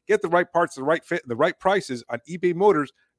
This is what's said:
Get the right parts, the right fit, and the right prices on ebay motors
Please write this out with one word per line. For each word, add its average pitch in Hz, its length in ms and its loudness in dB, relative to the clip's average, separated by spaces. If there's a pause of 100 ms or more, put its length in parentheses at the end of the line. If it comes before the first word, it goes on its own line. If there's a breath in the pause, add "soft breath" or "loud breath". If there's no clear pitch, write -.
Get 208 140 0
the 185 80 -6
right 175 220 2
parts, 170 240 0
the 135 100 -10
right 160 200 0
fit, 170 180 -4
and 123 80 -16
the 113 60 -4
right 160 220 0
prices 185 520 -2
on 120 180 -6
ebay 175 260 -2
motors 165 380 2 (260)